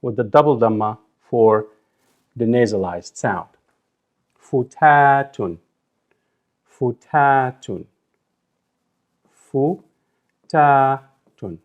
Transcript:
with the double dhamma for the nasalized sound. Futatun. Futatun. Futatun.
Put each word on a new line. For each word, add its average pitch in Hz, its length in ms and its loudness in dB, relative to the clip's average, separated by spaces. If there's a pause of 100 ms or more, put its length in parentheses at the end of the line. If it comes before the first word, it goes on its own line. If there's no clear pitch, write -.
with 120 140 -6
the 120 80 -2
double 143 340 2
dhamma 107 400 -2 (220)
for 110 480 0 (680)
the 117 80 -6
nasalized 104 720 -2
sound. 95 320 -6 (920)
Futatun. 139 1160 0 (1200)
Futatun. 127 1040 -2 (1700)
Futatun. 139 2000 -4